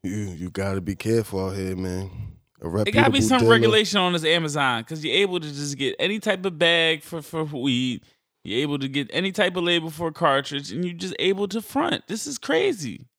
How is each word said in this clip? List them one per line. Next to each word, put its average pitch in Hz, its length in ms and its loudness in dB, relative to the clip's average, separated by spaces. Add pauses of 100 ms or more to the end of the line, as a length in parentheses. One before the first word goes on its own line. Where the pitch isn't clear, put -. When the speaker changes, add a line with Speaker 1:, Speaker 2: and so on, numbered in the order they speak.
Speaker 1:
you, 92 120 -6
you 92 360 -6
gotta 98 300 -2
be 90 140 -6
careful 104 540 0
out 95 80 -6
here, 95 200 -4
man. 92 340 -4 (520)
A 82 60 -6
Speaker 2:
It 101 240 0
gotta 113 180 6
be 277 80 4
Speaker 1:
reputable 247 40 4
Speaker 2:
some 254 180 4
Speaker 1:
dealer. 226 120 8
Speaker 2:
regulation 214 460 4
on 180 140 2
this 165 120 -2
Amazon, 147 600 2
'cause 156 200 -10
you're 127 120 0
able 180 240 2
to 151 80 -8
just 143 280 -6
get 135 220 -2
any 202 200 0
type 196 260 -2
of 170 140 -4
bag 165 440 4
for, 165 200 -10
for 160 220 -4
weed. 127 580 -2 (420)
You're 107 160 -2
able 147 180 -2
to 135 100 -4
get 135 240 -4
any 185 200 -2
type 185 240 0
of 175 80 -2
label 170 260 0
for 165 180 -6
a 151 40 -6
cartridge, 143 580 0
and 160 140 -4
you're 175 100 -6
just 175 240 -8
able 190 300 0
to 214 120 -4
front. - 460 -2
This 214 200 -6
is 277 120 -8
crazy. 202 680 0 (120)